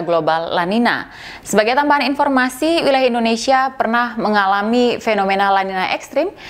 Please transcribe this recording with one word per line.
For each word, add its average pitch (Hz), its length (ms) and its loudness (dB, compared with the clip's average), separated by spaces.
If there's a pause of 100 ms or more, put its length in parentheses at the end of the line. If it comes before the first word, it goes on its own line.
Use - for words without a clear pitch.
global 165 480 0
La 180 80 2
Nina. 190 480 0 (320)
Sebagai 214 320 2
tambahan 285 400 2
informasi, 285 720 0
wilayah 262 240 2
Indonesia 240 640 0
pernah 233 400 -2
mengalami 214 880 0
fenomena 196 480 0
La 196 160 2
Nina 190 240 -4
ekstrim - 400 -4 (200)